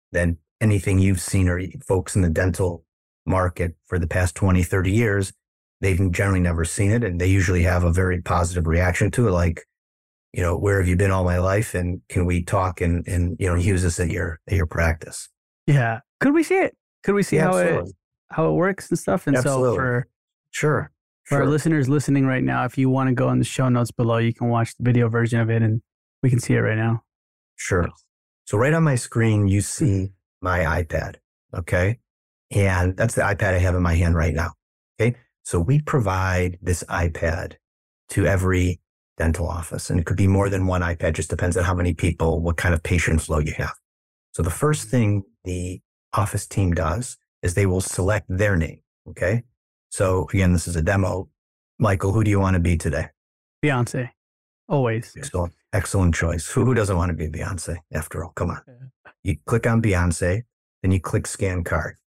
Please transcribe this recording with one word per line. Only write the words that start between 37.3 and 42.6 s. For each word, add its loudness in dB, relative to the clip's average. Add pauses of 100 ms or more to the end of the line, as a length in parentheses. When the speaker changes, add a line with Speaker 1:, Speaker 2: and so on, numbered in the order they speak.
Speaker 1:
to 0
every 0 (380)
dental 0
office, -8
and 0
it -2
could -2
be 4
more 2
than 0
one 0
iPad, -2
just -4
depends -2
on 0
how 0
many 0
people, 0
what -2
kind 0